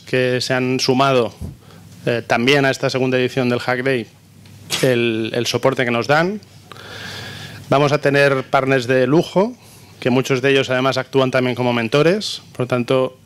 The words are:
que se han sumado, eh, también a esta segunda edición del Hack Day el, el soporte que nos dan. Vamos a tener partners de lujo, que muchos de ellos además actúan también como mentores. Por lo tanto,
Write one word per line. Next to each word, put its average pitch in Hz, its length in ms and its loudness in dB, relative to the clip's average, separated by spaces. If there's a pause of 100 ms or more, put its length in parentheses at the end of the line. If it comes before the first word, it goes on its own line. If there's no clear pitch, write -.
que 127 340 0
se 131 140 -2
han 127 240 -2
sumado, 127 560 2 (720)
eh, 117 180 -2
también 135 400 2
a 135 60 2
esta 131 180 -2
segunda 127 300 -2
edición 127 280 -2
del 120 120 0
Hack 127 240 -4
Day 127 240 -2 (760)
el, 117 540 0
el 120 100 -2
soporte 131 400 0
que 120 60 -2
nos 117 160 -2
dan. 170 340 0 (1300)
Vamos 139 220 4
a 147 60 2
tener 139 460 2
partners 135 440 0
de 127 200 2
lujo, 180 460 2 (460)
que 131 100 -2
muchos 127 320 0
de 139 100 2
ellos 135 180 2
además 127 260 0
actúan 131 360 0
también 127 220 0
como 123 200 0
mentores. 147 680 0 (120)
Por - 80 -6
lo 123 60 -4
tanto, 127 580 0